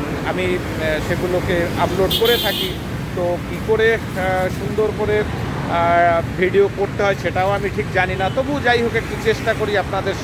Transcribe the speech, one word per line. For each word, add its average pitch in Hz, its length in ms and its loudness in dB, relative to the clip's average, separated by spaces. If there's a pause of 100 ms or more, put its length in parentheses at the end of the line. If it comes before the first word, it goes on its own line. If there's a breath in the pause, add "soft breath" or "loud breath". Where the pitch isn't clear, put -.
(300)
আমি, 180 280 -2
আ, 156 500 -2
সেগুলোকে 175 600 0 (120)
আপলোড 175 400 2
করে 226 180 4
থাকি। 196 360 -2 (420)
তো 175 220 0 (120)
কী 175 60 -4 (120)
করে, 220 280 4
আ, - 20 0 (520)
সুন্দর 208 380 0 (100)
করে, 208 260 2 (460)
আ, 170 520 4 (160)
ভিডিও 185 400 4
করতে 202 260 0
হয় 196 180 2
সেটাও 180 280 0
আমি 202 260 0
ঠিক 202 180 -2
জানি 185 220 0
না। 190 200 0
তবু 269 280 0
যাই 240 180 4
হোক, 220 140 0
একটু - 280 -4
চেষ্টা 220 360 2
করি 208 180 0
আপনাদের 190 360 -2 (100)